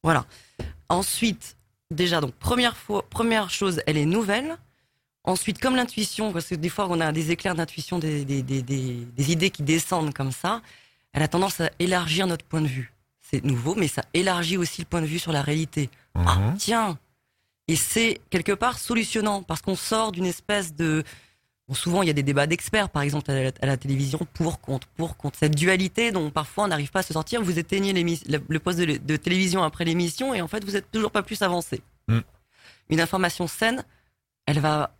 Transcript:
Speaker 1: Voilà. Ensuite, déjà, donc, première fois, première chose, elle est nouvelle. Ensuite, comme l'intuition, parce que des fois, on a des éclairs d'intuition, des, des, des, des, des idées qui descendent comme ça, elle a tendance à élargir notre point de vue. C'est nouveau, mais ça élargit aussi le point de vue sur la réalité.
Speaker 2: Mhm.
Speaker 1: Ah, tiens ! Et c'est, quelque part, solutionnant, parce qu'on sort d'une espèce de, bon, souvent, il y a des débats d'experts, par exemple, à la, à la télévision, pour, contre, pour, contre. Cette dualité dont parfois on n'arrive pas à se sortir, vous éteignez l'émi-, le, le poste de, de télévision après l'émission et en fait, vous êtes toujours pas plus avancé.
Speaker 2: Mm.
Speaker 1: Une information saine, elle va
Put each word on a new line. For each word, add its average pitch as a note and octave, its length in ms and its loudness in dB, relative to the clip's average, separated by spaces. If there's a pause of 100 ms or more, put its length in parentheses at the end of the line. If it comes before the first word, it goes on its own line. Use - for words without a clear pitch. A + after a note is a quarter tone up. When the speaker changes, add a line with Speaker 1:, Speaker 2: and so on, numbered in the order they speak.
Speaker 1:
Voilà. D#3 240 2 (640)
Ensuite, - 640 0 (340)
déjà, E3+ 300 2
donc, C3 140 -2
première A#3+ 420 0
fois, - 320 -2
première A3 420 2
chose, F#3 360 0
elle D3+ 100 2
est D3 100 2
nouvelle. A3+ 520 0 (640)
Ensuite, F#3 360 0
comme C4 160 2
l'intuition, A3 560 -2
parce E3+ 140 -4
que F3+ 80 -4
des E3 140 -2
fois, F#3+ 220 -2
on E3 100 2
a D#3+ 120 2
des D#3 180 0
éclairs F3 240 -2
d'intuition, E3 440 -4
des, D3+ 280 -2
des, C#3 160 0
des, C3+ 200 -2
des, B2+ 320 -2
des A#2+ 380 -2
idées F3 180 2
qui - 120 -8
descendent D#3 520 0
comme C3+ 180 -4
ça, G#3+ 280 -4 (540)
elle C#3 80 2
a D3+ 60 2
tendance F3+ 340 0
à D#3 160 0
élargir F3 480 0
notre E3+ 180 -4
point D#3+ 160 -2
de D#3 60 2
vue. B2+ 260 -4 (280)
C'est - 240 -4
nouveau, C3+ 300 0
mais D#3 140 2
ça - 140 -4 (120)
élargit F3 420 2
aussi E3+ 240 -2
le E3 60 -8
point E3+ 160 0
de D#3 40 0
vue D#3+ 120 -4
sur E3 140 -4
la C#3+ 100 2
réalité. D3 480 0 (240)
Speaker 2:
Mhm. F2 120 2
Speaker 1:
Ah, G2 300 4
tiens ! G#3 420 0 (680)
Et D#3+ 100 2
c'est, - 440 0 (100)
quelque F#3 220 0
part, A#3 260 0
solutionnant, G#3+ 640 0
parce D#3+ 180 -6
qu'on F#3+ 160 0
sort A3 360 0
d'une F3 120 -2
espèce F#3 500 -2
de, D#3 300 2 (640)
bon, C3 80 -6
souvent, F3 260 2
il F#3 60 4
y D#3 40 4
a D3+ 40 2
des C#3+ 80 2
débats C#3+ 240 2
d'experts, F#3 420 0
par C#3+ 140 -2
exemple, C#3+ 280 0
à C3+ 120 2
la, C3 80 0 (100)
à C3 60 2
la C3+ 100 4
télévision, C#3 440 -2 (120)
pour, E3 300 -2
contre, C3 240 -4 (100)
pour, E3 220 -4
contre. C#3+ 200 -6
Cette D3+ 160 4
dualité F#3 560 2
dont E3 200 0
parfois D#3 340 -2
on G3+ 40 2
n'arrive D3 220 0
pas F#3+ 100 0
à - 20 -4
se E3 100 -6
sortir, D#3+ 300 -2
vous F3 160 0
éteignez G3 340 0
l'émi-, E3+ 380 0
le, D3 180 2
le D#3 120 0
poste F3 180 0
de, D3+ 180 2
de C3+ 200 0
télévision F#3 460 2
après D#3+ 220 -2
l'émission F3 480 0
et G3+ 80 0
en E3 80 -4
fait, G#3 160 -6
vous G3+ 120 -4
êtes - 140 -4
toujours G#3+ 200 0
pas G#3 120 0
plus G#3 200 -4
avancé. F3 400 0 (240)
Speaker 2:
Mm. A2+ 140 4 (680)
Speaker 1:
Une D#3+ 140 2
information F3 440 0
saine, A#3 380 -2 (600)
elle D3 140 2
va D3+ 400 0